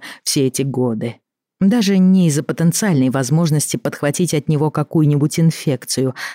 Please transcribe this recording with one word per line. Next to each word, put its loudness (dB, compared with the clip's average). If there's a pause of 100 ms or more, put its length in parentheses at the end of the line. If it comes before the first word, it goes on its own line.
(220)
все 0
эти -2
годы. -4 (440)
Даже 2
не 4
из-за 0
потенциальной 0
возможности 0
подхватить -2
от -2
него 0
какую-нибудь 0
инфекцию, -2 (180)